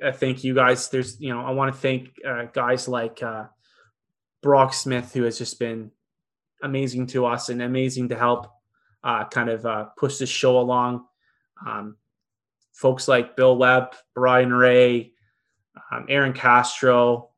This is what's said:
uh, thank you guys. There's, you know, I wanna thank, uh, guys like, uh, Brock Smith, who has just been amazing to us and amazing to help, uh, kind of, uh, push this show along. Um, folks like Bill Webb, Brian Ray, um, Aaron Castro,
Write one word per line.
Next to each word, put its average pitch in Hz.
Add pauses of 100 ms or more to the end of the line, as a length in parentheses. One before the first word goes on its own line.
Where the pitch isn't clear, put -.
uh, 135
thank 127
you 131
guys. 127
There's, -
you 139
know, 120
I 131
wanna 135
thank, 131 (160)
uh, 120 (100)
guys 127
like, 117
uh, 110 (1000)
Brock 135
Smith, 123
who 123
has 117
just -
been 113 (760)
amazing 131
to 127
us 120
and 123
amazing 127
to 120
help, 120 (560)
uh, 117
kind 120
of, 113
uh, 107 (100)
push 135
this 131
show 127
along. 123 (600)
Um, 107 (760)
folks 131
like 123
Bill 127
Webb, 127 (200)
Brian 127
Ray, 123 (800)
um, 120
Aaron 139
Castro, 123